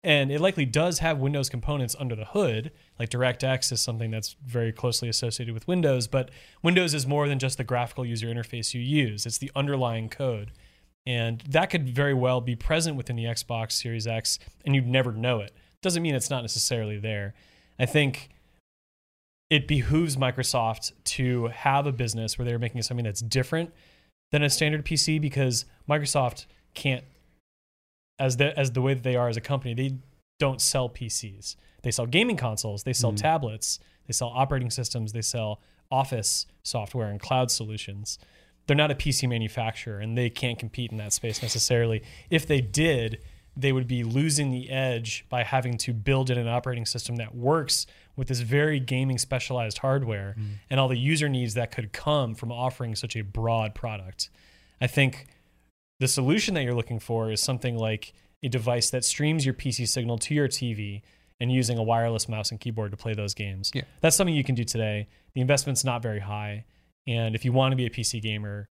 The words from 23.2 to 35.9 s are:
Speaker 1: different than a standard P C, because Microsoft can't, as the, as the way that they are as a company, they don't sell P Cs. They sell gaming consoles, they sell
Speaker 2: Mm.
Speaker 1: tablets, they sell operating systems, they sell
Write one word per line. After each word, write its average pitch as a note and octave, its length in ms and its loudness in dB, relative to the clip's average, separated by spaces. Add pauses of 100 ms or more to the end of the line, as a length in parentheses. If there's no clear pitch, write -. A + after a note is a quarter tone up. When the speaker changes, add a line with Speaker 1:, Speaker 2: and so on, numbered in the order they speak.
Speaker 1:
different C3 500 0 (640)
than D3 100 4
a D3 60 4
standard D3+ 380 2
P D#3+ 100 0
C, D#3 220 2
because C3+ 480 0 (200)
Microsoft C#3+ 600 0 (260)
can't, C3 320 -2 (1120)
as C3 180 2
the, C#3+ 220 2
as C3+ 140 2
the B2+ 100 0
way C3+ 120 4
that B2+ 80 -4
they B2+ 140 0
are B2 120 2
as A2+ 100 -2
a - 20 -4
company, C3+ 340 -4
they C3 220 -2 (420)
don't C3+ 220 0
sell B2+ 300 2
P A#2+ 180 -8
Cs. - 480 -8 (260)
They A#2+ 80 0
sell A#2 160 0
gaming F#3+ 300 4
consoles, G#2+ 480 -4
they B2+ 80 -2
sell A2 200 2
Speaker 2:
Mm. G#2 40 0
Speaker 1:
tablets, B2 640 -2 (260)
they A#2+ 60 -6
sell A#2+ 160 -2
operating B2+ 420 0
systems, A2+ 420 -4
they F#2 100 -4
sell G#2+ 380 -4 (300)